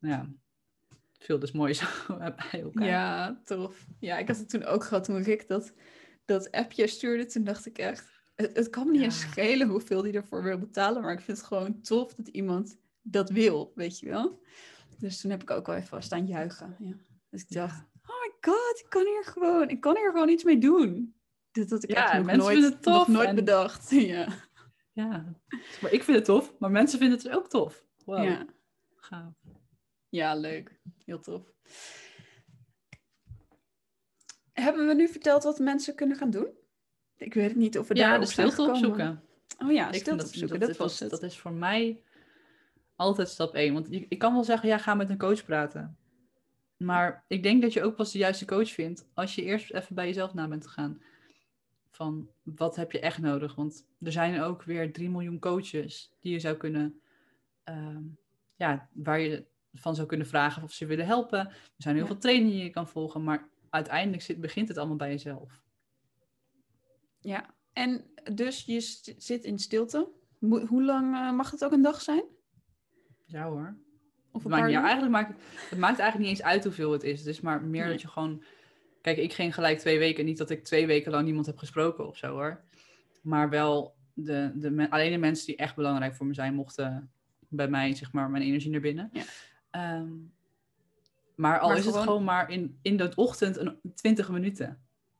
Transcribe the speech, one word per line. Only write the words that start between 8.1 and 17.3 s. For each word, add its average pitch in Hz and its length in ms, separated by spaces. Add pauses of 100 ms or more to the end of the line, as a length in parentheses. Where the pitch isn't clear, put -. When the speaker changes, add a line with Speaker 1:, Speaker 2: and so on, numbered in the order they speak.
Speaker 2:
het, 214 220
het 226 140
kan 254 160
me 320 60
niet 285 100
eens 226 200
Speaker 1:
Ja. - 60
Speaker 2:
schelen 240 400
hoeveel 190 340
die 208 100
ervoor 202 300
wil 185 160
betalen, 208 440
maar 175 100
ik 180 80
vind 214 180
het - 80
gewoon 202 340
tof 233 340
dat 226 140
iemand 190 500 (240)
dat 196 280
wil, 190 440
weet 175 240
je - 100
wel. 247 340 (560)
Dus - 220
toen 196 100
heb 185 120
ik - 80
ook - 160
wel 170 100
even 185 260
staan 180 240
juichen. 175 520
Ja. 190 140 (380)